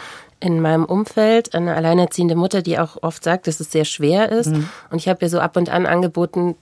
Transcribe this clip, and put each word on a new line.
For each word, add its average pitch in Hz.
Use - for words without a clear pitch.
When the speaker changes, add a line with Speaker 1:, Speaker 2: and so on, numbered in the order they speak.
Speaker 1:
in 170
meinem 160
Umfeld, 214
eine 170
alleinerziehende 170
Mutter, 185
die 170
auch 160
oft 165
sagt, 180
dass 160
es 156
sehr 156
schwer 175
ist. 220
Speaker 2:
Mhm. 156
Speaker 1:
Und 165
ich 160
habe 180
ihr 170
so 170
ab -
und 175
an 180
angeboten, 175